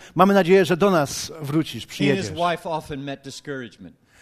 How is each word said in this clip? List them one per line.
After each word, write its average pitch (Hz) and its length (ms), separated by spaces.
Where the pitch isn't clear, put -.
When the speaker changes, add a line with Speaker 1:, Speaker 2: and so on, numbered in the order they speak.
Speaker 1:
„Mamy 190 200
nadzieję, 190 300
że 165 120
do 196 140
nas 156 420
wrócisz, 147 300
Speaker 2:
He 113 140
and - 40
his - 60
Speaker 1:
przyjedziesz”. 139 340
Speaker 2:
wife 170 400
often 156 340
met 143 200
discouragement. 127 720